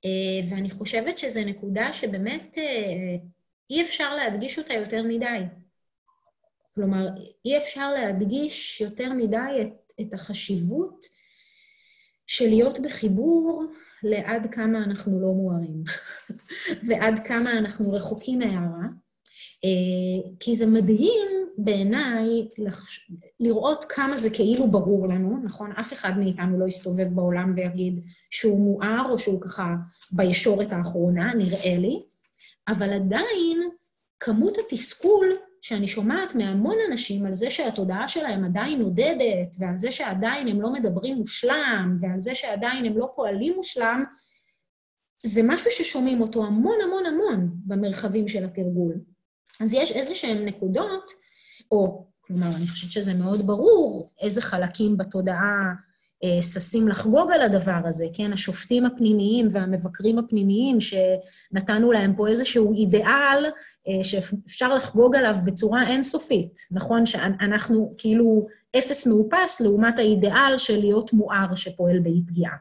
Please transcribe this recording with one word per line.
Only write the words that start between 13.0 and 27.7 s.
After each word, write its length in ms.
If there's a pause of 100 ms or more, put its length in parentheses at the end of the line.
לעד 500
כמה 300
אנחנו 380
לא 60
מוארים, 560 (480)
<laughs> 560
ועד 400
כמה 300
אנחנו 360
רחוקים 460
מההערה. 480 (760)
אה, 680 (100)
כי 160
זה 100
מדהים 600 (300)
בעיניי 920 (100)
לחש-, 540 (280)
לראות 500
כמה 280
זה 120
כאילו 380
ברור 400
לנו, 360
נכון? 360
אף 140
אחד 260
מאיתנו 400
לא 80
יסתובב 460
בעולם 420
ויגיד 440 (320)